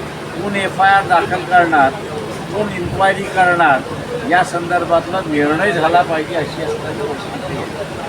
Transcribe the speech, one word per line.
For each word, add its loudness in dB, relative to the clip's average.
कोण -4
एफआयआर 2
दाखल 2
करणार, 4
कोण -2
इन्क्वायरी 0
करणार, 4
या 4
संदर्भातला 0
निर्णय 0
झाला 4
पाहिजे -2
अशी -4
असणारी -4
परिस्थिती -6
आहे. -8